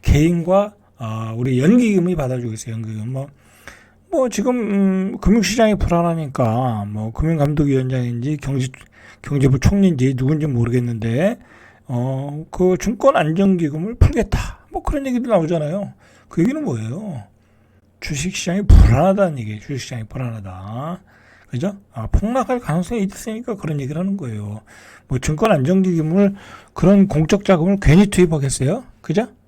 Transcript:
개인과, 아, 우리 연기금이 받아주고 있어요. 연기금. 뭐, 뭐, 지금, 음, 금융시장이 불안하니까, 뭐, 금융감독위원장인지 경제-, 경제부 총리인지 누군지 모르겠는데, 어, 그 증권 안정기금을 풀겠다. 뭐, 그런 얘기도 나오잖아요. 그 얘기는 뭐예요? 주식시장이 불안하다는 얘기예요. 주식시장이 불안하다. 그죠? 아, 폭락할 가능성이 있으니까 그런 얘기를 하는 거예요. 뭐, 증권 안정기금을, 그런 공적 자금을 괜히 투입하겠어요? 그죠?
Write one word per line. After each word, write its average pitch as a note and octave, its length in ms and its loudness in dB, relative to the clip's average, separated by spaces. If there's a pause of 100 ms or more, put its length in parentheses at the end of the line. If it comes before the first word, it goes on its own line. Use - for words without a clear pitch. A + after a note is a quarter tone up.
개인과, F3 760 2 (200)
아, A2+ 400 -10
우리 B2 240 0
연기금이 F#3+ 540 4
받아주고 B2+ 380 -4
있어요. A2+ 240 -10
연기금. A2 360 -8
뭐, C3+ 140 -8 (840)
뭐, C4+ 160 0
지금, A3+ 440 -2
음, F#3+ 460 0
금융시장이 G#3+ 560 4
불안하니까, C3 1080 0
뭐, G#2+ 280 -6
금융감독위원장인지 C#3+ 1200 0
경제-, C3+ 320 -4 (540)
경제부 C#3 360 2
총리인지 D#3+ 560 2
누군지 C#3+ 320 0
모르겠는데, A#2+ 920 -2 (480)
어, C3+ 640 -6
그 F#3 260 2
증권 A3+ 380 2
안정기금을 E3+ 760 0
풀겠다. - 760 0
뭐, F#4+ 120 -8
그런 C#4+ 240 -4
얘기도 B3 240 -2
나오잖아요. E3+ 640 0 (340)
그 - 140 -2
얘기는 C#4 200 0
뭐예요? C3+ 640 -8 (720)
주식시장이 F3 720 -4
불안하다는 E3 720 6
얘기예요. G#2+ 200 -8
주식시장이 A#2+ 440 -10
불안하다. A2+ 1000 -10 (460)
그죠? F3+ 280 -4 (160)
아, A2 140 -8
폭락할 B3 540 0
가능성이 F3+ 420 -2
있으니까 A3 540 -8
그런 D#3+ 240 -6
얘기를 D3 200 -6
하는 G3 160 -4
거예요. A2 440 -10 (480)
뭐, B2+ 100 -2
증권 F3+ 340 0
안정기금을, F3+ 840 2 (380)
그런 G3 360 6
공적 D#3+ 360 2
자금을 F#3+ 360 2
괜히 F3+ 260 6
투입하겠어요? D#3+ 800 0 (180)
그죠? G3 240 -2 (220)